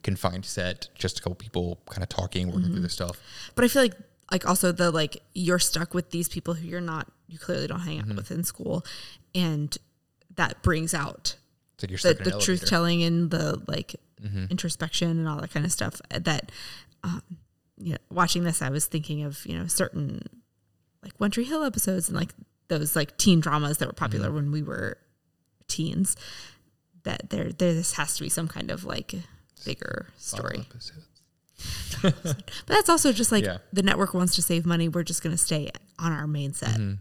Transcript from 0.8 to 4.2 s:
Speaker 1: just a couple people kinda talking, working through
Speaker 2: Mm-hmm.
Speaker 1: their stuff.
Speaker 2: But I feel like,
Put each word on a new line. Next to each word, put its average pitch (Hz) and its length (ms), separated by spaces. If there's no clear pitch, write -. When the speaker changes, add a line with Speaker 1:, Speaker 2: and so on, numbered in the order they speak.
Speaker 1:
just - 240
a - 40
couple 90 140
people 87 440
kinda 90 160
talking, 92 420
working 90 160
through 87 80
Speaker 2:
Mm-hmm. 92 100
Speaker 1:
their 87 80
stuff. 90 280
Speaker 2:
But 247 100
I 240 40
feel 277 140
like, 226 120